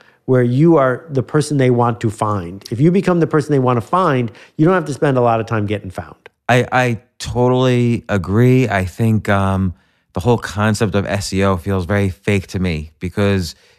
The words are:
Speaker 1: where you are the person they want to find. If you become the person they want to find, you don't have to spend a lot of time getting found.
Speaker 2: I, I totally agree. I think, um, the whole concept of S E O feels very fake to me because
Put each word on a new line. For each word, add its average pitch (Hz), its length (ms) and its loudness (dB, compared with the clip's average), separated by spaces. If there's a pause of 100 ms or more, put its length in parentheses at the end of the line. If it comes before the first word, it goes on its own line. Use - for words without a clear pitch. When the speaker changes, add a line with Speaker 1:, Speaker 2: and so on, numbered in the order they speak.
(260)
Speaker 1:
where 127 180 2
you 147 340 4
are 127 320 0
the 131 140 -2
person 151 340 -2
they 127 120 4
want 120 300 0
to 113 100 -2
find. 98 640 -6
If 113 80 -4
you 151 100 4
become 180 300 2
the 151 80 2
person 151 240 -2
they 139 80 2
want 123 160 2
to 113 100 -2
find, 139 460 0 (240)
you 156 80 2
don't 185 120 4
have 165 100 0
to 147 80 -6
spend 135 240 0
a 123 40 2
lot 113 200 2
of 107 40 -6
time 110 200 -2
getting 98 240 -6
found. - 400 -14 (180)
Speaker 2:
I, 123 240 2
I 123 300 0 (180)
totally 123 880 0
agree. 113 640 2
I 95 160 -2
think, 110 420 -2
um, 95 460 0 (400)
the 92 80 -6
whole 117 160 2
concept 107 580 -2
of 101 100 -2
S 98 280 -6
E 95 100 0
O 95 140 0
feels 95 260 -4
very 98 260 -2
fake 101 380 -4
to 98 120 -6
me 78 400 -4
because 95 560 -2 (240)